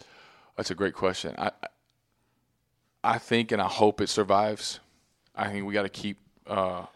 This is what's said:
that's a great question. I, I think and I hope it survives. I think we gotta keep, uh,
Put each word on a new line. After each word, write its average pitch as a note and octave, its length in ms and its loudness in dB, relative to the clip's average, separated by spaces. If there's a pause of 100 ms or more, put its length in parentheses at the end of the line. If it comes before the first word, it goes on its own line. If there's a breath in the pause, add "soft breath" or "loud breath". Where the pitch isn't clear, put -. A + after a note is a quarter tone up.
(560 soft breath)
that's G#2+ 160 -4
a F2 40 -6
great F#2+ 180 0
question. F2+ 440 -2
I, - 140 -2 (1500)
I A#2 140 2
think A#2 340 0
and G#2+ 100 2
I F#2+ 60 2
hope G#2+ 340 4
it F#2+ 80 -2
survives. G#2 720 2 (560)
I G#2 140 -4
think G2+ 160 -6
we G2+ 80 -6
gotta G2+ 160 0
keep, G2+ 280 -8 (300)
uh, F#2 380 -2 (100)